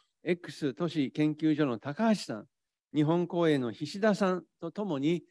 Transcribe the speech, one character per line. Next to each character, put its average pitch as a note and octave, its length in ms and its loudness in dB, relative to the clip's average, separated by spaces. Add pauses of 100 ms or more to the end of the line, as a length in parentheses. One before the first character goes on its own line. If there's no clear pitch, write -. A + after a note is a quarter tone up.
(240)
X D#3 500 -4
都 E3+ 140 -2
市 C3+ 240 -2
研 D3+ 220 2
究 D#3 220 0
所 D3+ 100 2
の A#2 140 -2
高 G#3+ 300 0
橋 G3+ 120 2
さ B2 140 -8
ん、 G#2 100 -10 (480)
日 D3+ 100 4
本 E3+ 240 2
公 E3+ 200 0
営 D3+ 100 4
の A#2+ 140 -2
菱 F3 300 -8
田 G#3+ 120 4
さ F#3 200 2
ん F3+ 100 -6 (160)
と E3 120 -10
共 F#3 280 -4
に D#3 320 0